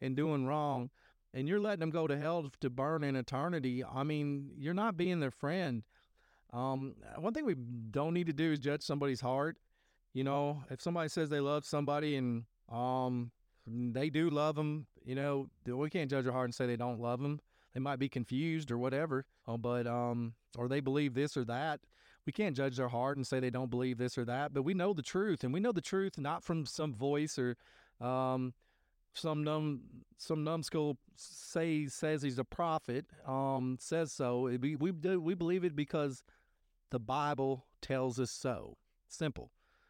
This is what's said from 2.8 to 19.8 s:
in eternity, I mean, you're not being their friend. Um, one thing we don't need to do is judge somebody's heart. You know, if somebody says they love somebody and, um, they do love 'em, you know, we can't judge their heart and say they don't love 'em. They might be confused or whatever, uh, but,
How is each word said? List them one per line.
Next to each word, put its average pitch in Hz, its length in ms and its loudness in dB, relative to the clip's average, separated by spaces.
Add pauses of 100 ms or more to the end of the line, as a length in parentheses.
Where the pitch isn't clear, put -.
in 139 140 2
eternity, 131 640 0
I 127 200 -2
mean, 147 560 0
you're 151 160 -2
not 202 240 0
being 180 200 2
their 135 120 2
friend. 147 520 0 (720)
Um, 135 420 -2 (220)
one 190 160 -2
thing 302 140 -2
we 190 80 2
don't 120 580 -2
need 175 140 2
to 160 80 0
do 160 180 4
is 147 60 2
judge 143 240 0
somebody's 143 400 0
heart. 139 340 0 (560)
You 131 120 0
know, 143 460 0
if 131 120 -8
somebody 170 260 0
says 156 220 0
they 147 100 2
love 143 240 2
somebody 147 520 0
and, 120 280 0 (260)
um, 123 600 0 (360)
they 123 440 -2
do 156 180 4
love 147 300 2
'em, 151 280 0 (180)
you 127 100 -4
know, 139 340 0 (160)
we 131 240 -2
can't 147 220 0
judge 135 140 2
their 127 100 0
heart 127 120 2
and 120 80 -4
say 127 120 0
they 120 100 2
don't 120 240 -2
love 120 240 0
'em. 147 160 -2 (320)
They 131 80 -4
might 139 180 -2
be 135 120 0
confused 143 600 -2
or 120 60 0
whatever, 135 480 0 (240)
uh, 113 80 -2
but, 120 300 0